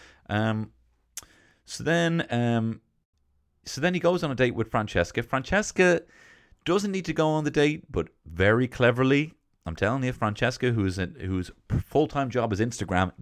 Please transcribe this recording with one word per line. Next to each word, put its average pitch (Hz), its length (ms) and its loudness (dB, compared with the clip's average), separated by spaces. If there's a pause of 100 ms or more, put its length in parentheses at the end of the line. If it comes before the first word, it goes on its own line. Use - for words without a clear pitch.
(280)
Um, 110 440 -2 (920)
so - 200 -12
then, 170 460 0
um, 117 500 0 (840)
so - 160 -12
then 180 140 2
he 175 60 -2
goes 170 240 2
on 143 80 -2
a - 20 -6
date 123 220 2
with 113 140 -2
Francesca. 107 520 -2
Francesca 180 800 2 (640)
doesn't 196 260 0
need 190 140 -4
to 160 80 -4
go 156 160 2
on 156 160 0
the 147 80 -2
date, 151 360 2
but 82 200 -4 (180)
very 104 400 2
cleverly, 131 680 2 (300)
I'm 82 120 -8
telling 113 260 0
you, 127 100 -2
Francesca, 123 600 -2
who's 95 260 0
a, 92 80 -2
whose 92 460 -6 (320)
full-time 139 460 0
job 117 220 0
is 92 60 0
Instagram, 95 640 0